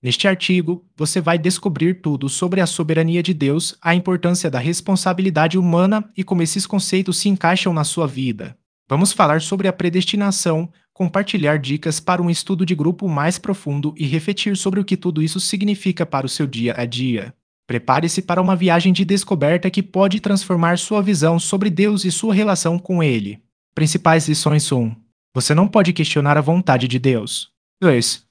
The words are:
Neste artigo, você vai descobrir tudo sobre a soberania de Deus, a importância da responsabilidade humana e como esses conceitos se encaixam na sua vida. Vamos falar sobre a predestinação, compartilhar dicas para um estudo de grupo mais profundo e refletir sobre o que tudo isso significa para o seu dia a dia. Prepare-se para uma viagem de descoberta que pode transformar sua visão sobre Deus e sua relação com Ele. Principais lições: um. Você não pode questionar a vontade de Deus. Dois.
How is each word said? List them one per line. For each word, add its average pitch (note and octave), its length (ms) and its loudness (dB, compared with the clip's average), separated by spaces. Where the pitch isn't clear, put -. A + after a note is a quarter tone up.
Neste B2+ 240 -2
artigo, F3+ 560 0
você D#3 240 -2
vai E3+ 180 2
descobrir F3+ 600 0
tudo C3+ 300 -2
sobre F#3 320 -2
a E3+ 40 2
soberania D#3+ 560 0
de F3+ 120 0
Deus, D3 480 -2
a E3+ 120 2
importância F3+ 560 0
da C3 80 -4
responsabilidade E3+ 1000 0
humana F#3+ 580 2
e F#3+ 80 -4
como F3+ 160 0
esses E3+ 240 -2
conceitos F#3+ 540 -2
se - 100 0
encaixam F#3 460 2
na D3+ 100 0
sua D#3+ 220 -2
vida. B2+ 500 -6
Vamos D3+ 240 2
falar D#3 300 2
sobre G3 260 -2
a F3+ 40 0
predestinação, F3+ 1000 -2
compartilhar F3+ 640 0
dicas D3 420 -4
para F3+ 220 -2
um F3 80 0
estudo F3 340 -2
de F3+ 100 0
grupo E3 320 -2
mais D#3 320 0
profundo D3+ 600 -4
e D#3 80 -2
refletir F#3+ 500 -2
sobre G3 240 -2
o F#3+ 40 -2
que G3 120 -2
tudo D#3+ 260 -2
isso D#3+ 180 -2
significa G3 680 -2
para C3+ 180 -4
o C3 40 -4
seu D3 180 -4
dia A#2 280 -4
a A#2+ 120 -4
dia. A#2+ 480 -4
Prepare-se C#3+ 540 0
para F3 180 0
uma F#3+ 140 2
viagem F3 380 4
de F#3+ 120 2
descoberta F3+ 640 0
que F#3+ 140 -2
pode G3 380 0
transformar F3+ 580 0
sua G#3 240 -2
visão E3+ 340 2
sobre G3 320 0
Deus G3 360 0
e F3+ 80 0
sua A3 200 -2
relação F#3 460 0
com F3+ 240 -2
Ele. G#2+ 380 -2
Principais D#3 540 2
lições: D3+ 420 0
um. A#2 240 -2
Você B2+ 180 0
não F3 140 6
pode F#3+ 260 4
questionar D3 460 2
a - 20 4
vontade C#3+ 460 2
de B2 140 0
Deus. B2 480 -2
Dois. C3 480 2